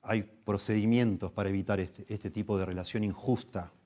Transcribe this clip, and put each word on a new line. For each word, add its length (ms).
Hay 220
procedimientos 1080
para 160
evitar 320
este, 260
este 240
tipo 260
de 80
relación 380
injusta 720